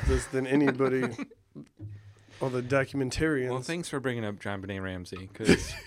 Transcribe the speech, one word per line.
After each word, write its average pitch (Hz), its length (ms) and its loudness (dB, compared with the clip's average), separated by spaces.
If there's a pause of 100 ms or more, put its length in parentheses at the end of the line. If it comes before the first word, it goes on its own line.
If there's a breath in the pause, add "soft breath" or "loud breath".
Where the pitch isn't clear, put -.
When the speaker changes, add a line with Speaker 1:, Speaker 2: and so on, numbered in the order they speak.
Speaker 1:
this 131 180 4
than 131 200 0
anybody. 131 580 4
Speaker 2:
<laughs> - 1400 -12
Speaker 1:
All 135 80 0
the 123 120 -2
documentarians. 135 880 0
Speaker 3:
Well, 127 120 -2
thanks 165 280 -6
for 143 100 -4
bringing 120 240 -2
up 104 120 -4
JonBenet 98 480 -6
Ramsey, 92 500 -8
'cause - 400 4 (120)